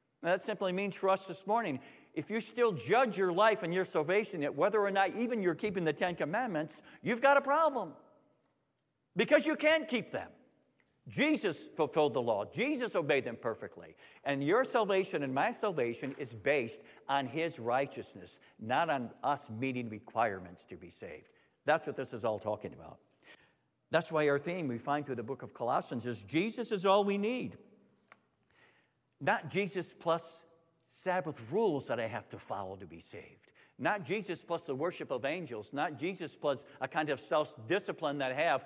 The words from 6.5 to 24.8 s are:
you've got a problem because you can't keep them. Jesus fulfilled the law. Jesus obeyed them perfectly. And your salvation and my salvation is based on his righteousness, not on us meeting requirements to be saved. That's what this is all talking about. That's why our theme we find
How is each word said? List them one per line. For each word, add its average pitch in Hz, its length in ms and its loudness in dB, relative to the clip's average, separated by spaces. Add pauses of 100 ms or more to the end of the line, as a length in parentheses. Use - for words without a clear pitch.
you've 233 220 0
got 277 160 8
a - 20 8
problem 269 540 2 (1200)
because 285 300 4
you 311 100 2
can't 320 320 2
keep 220 240 -2
them. 92 160 -6 (800)
Jesus 214 680 0
fulfilled 147 400 4
the 131 80 2
law. 110 220 2
Jesus 247 500 -2
obeyed 143 300 2
them 117 100 -6
perfectly. 101 600 -8 (260)
And 139 220 0
your 208 200 4
salvation 190 600 2
and 131 100 -2
my 165 160 2
salvation 139 680 -2
is 123 160 -8
based 120 500 0 (260)
on 139 180 2
his 156 320 -4
righteousness, 120 800 -4 (220)
not 131 280 2
on 127 220 -2 (140)
us 139 260 0
meeting 123 380 -4
requirements 101 800 -4
to 92 100 -14
be 87 140 -18
saved. - 380 -14 (360)
That's 160 240 2
what 135 80 -6
this 131 160 -6
is 113 120 -6
all 110 140 0
talking 104 340 -6
about. - 260 -18 (920)
That's 160 220 2
why 151 160 4
our 143 100 4
theme 165 300 -4
we 117 100 -2
find 143 260 -2